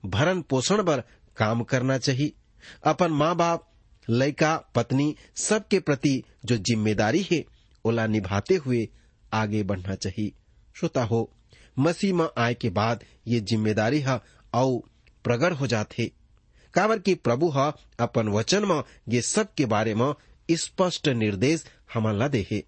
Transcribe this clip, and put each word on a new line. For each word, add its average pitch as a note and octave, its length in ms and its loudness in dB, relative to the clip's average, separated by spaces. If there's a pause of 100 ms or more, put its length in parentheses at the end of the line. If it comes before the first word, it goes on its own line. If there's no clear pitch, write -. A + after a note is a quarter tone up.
भरण D3+ 360 0
पोषण D3+ 420 0
पर D3 200 0 (340)
काम A2+ 260 0
करना C3 340 0
चाहिए। C3+ 360 -2 (500)
अपन D#3+ 280 2
माँ D#3 240 2
बाप, E3+ 320 0 (400)
लड़का, C#3 480 2 (200)
पत्नी C3+ 400 0 (200)
सबके G#3 440 0
प्रति C#3 440 0 (220)
जो B2 120 0
जिम्मेदारी G#2+ 760 0
है, D#3+ 120 0 (420)
ओला A2+ 220 0
निभाते G#2 480 0
हुए B2 320 -2 (460)
आगे G#2+ 300 0
बढ़ना F#2+ 320 -4
चाहिए। G#2 360 -6 (440)
श्रोता D#3+ 280 -2
हो, A2+ 260 0 (500)
मसीह E3+ 360 2
में E3 120 2 (100)
आए A#2 160 2
के - 160 -2
बाद G#2 340 0 (240)
ये A#2 120 0
जिम्मेदारी A2 600 0
हा C3 180 -2 (340)
औ C3 240 2 (480)
प्रगट C#3 280 0
हो C3+ 140 -4
जाथे, A2 380 -2 (680)
काबर A3 260 2
कि F#3 160 0
प्रभु C#3 340 0
हा C#3 180 2 (320)
अपन A#2 280 0
वचन A2 380 2
में E3 160 2 (280)
ये A#2 120 2
सब - 320 -2
के C#3+ 120 0
बारे A2 300 0
में C3 180 0 (360)
स्पष्ट E3+ 580 0
निर्देश A#2 560 0 (300)
हमन A2 240 0
ला A2+ 100 0
देहे। G#2+ 400 -2